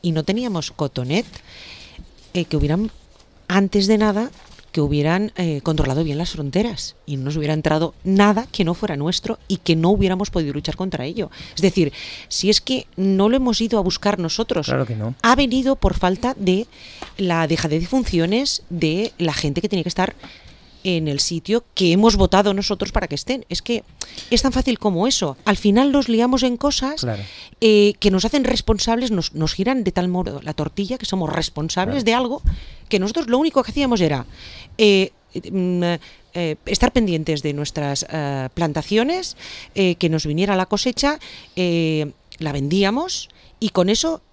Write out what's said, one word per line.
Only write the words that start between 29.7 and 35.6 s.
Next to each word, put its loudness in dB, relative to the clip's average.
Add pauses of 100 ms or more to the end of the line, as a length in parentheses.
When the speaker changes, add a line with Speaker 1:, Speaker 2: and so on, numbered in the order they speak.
Speaker 1:
de 0
tal 0
modo -2
la -8
tortilla -4
que -12
somos -2
responsables -2
Speaker 2:
Claro. 0
Speaker 1:
de 4
algo -2 (460)
que 0
nosotros -2
lo 2
único 2
que -6
hacíamos 0
era, 0 (520)
eh, 4 (400)
mm, 0 (500)